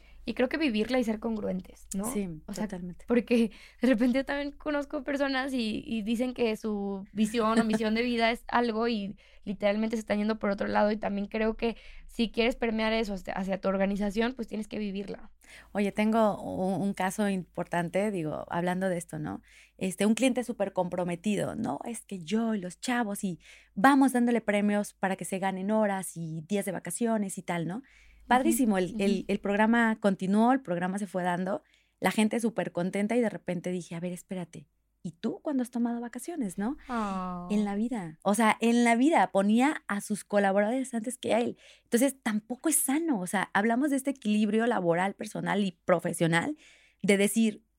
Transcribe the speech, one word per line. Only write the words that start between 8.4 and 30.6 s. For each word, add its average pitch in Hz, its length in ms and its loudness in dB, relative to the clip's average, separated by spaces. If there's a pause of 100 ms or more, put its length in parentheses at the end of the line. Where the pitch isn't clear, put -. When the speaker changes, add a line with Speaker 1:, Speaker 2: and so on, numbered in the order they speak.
Speaker 1:
algo 233 380 0
y 202 300 -4 (280)
literalmente 208 520 0
se 220 40 -4
están 208 180 -2
yendo 220 200 -2
por 208 120 -2
otro 208 180 -2
lado. 208 240 4
Y 214 60 -2
también 202 280 -4
creo 220 300 -2
que 233 200 -2 (300)
si 226 240 -2
quieres 233 240 0
permear 220 380 0
eso 220 220 0
hacia, 180 180 -8
hacia 190 300 -4
tu 196 60 -2
organización, 202 680 0
pues 226 120 -8
tienes 208 220 -8
que - 100 -8
vivirla. 196 520 -8 (420)
Speaker 2:
Oye, 196 180 0
tengo 214 500 2
un, 185 420 -2
un 196 100 0
caso 196 380 -2
importante, 180 800 -2
digo, 160 400 -4
hablando 180 400 0
de 175 80 -2
esto, 160 200 -8
¿no? 175 220 -6 (380)
Este, 190 260 -2
un 220 100 4
cliente 247 300 2
súper 196 300 -4
comprometido, 175 840 -2
"No, - 300 -4
es 233 180 -10
que 196 160 -10
yo 220 340 -2
y 202 60 -2
los 180 180 -10
chavos 240 460 -2
y 180 160 -4 (340)
vamos 269 380 8
dándole 240 300 4
premios 208 500 0
para 190 240 -2
que 170 80 -8
se 190 140 -4
ganen 190 320 -2
horas 202 460 0
y 165 260 -6
días 202 240 -2
de 190 60 -4
vacaciones 202 680 -2
y 175 40 -8
tal", 175 240 -4
¿no? 196 160 -6 (460)
Padrísimo, 240 500 4
Speaker 1:
Ujú, 185 80 2
Speaker 2:
el, 185 140 -6
el, 202 120 4
Speaker 1:
ujú. 185 140 -2
Speaker 2:
el 202 140 -2
programa 220 580 4
continuó, 202 540 4
el 269 80 2